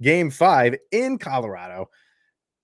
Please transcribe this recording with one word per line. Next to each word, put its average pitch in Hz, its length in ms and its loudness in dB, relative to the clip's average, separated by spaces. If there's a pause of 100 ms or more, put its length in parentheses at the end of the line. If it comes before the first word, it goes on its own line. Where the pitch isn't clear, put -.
game 156 300 2
five 135 460 4 (140)
in 254 280 -2
Colorado, 95 720 -8 (720)